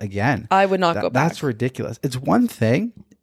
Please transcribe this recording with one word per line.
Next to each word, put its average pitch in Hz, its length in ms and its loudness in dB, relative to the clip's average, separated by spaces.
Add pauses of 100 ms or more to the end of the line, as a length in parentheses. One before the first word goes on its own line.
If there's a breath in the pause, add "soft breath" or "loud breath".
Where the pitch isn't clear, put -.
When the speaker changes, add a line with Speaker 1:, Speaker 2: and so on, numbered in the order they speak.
Speaker 1:
again?" 110 480 -2
Speaker 2:
I 196 160 4
would 190 140 0
not 170 160 2
Speaker 1:
That, 104 60 -2
Speaker 2:
go 90 80 -2
Speaker 1:
that's 139 300 0
Speaker 2:
back. - 40 -6
Speaker 1:
ridiculous. 117 580 -4
It's 127 160 -4
one 175 300 2
thing 165 460 0 (300)